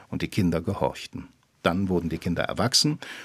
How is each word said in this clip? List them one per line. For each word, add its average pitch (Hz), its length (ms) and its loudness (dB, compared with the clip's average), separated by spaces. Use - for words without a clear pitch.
und 85 140 -4
die 82 60 -4
Kinder 85 320 2
gehorchten. - 680 -4
Dann 92 260 2
wurden 85 200 2
die 82 100 -2
Kinder 82 260 0
erwachsen 151 540 2